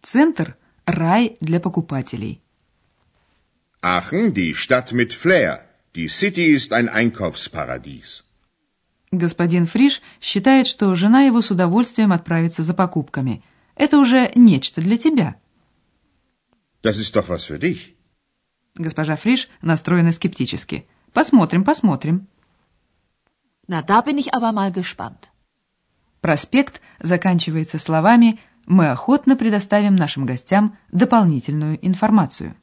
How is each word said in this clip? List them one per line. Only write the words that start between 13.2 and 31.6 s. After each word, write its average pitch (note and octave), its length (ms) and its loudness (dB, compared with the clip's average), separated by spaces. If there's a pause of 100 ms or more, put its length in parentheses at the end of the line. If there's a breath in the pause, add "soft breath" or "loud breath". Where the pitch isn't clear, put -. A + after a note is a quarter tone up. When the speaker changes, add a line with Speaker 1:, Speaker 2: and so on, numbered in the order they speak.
Speaker 1:
Это D4+ 220 2
уже B3+ 380 4
нечто F3+ 460 4
для G3 160 0
тебя. A#3+ 380 0 (1500)
Speaker 2:
Das G#2+ 140 -2
ist A2 180 -8
doch G2 140 0
was E2+ 160 -8
für D2 120 -12
dich. - 400 -6 (800)
Speaker 1:
Госпожа D#3 380 -6
Фриш A#3+ 340 -2 (120)
настроена E3 500 2
скептически. - 760 -6 (280)
«Посмотрим, F#3+ 500 2
посмотрим». F#3+ 640 -2 (1400)
Speaker 3:
Na, E3+ 140 -4
da G3 200 2
bin C4+ 160 -4
ich - 160 -4
aber A#3 200 -2
mal G3 180 -2
gespannt. - 600 -10 (920)
Speaker 1:
Проспект E3+ 600 -2 (180 soft breath)
заканчивается E3 800 -2
словами A3 600 4 (260 loud breath)
«Мы F3 240 4
охотно C4 460 2
предоставим G#3 600 0
нашим C#3 300 -2
гостям F#3+ 520 -2 (140 loud breath)
дополнительную D#3 960 0